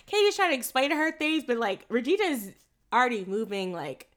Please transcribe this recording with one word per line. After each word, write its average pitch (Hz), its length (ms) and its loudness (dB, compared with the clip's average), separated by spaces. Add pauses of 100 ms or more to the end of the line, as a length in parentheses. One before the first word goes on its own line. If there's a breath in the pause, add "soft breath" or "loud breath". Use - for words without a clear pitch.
Katie's 415 300 2
trying 370 140 2
to 277 80 2
explain 262 320 0
to 320 60 0
her 311 160 0
things, 311 340 -2
but, 240 100 0
like, 220 320 -4
Regina's 254 640 0 (420)
already 240 320 2
moving, 196 480 -4
like, 147 440 -10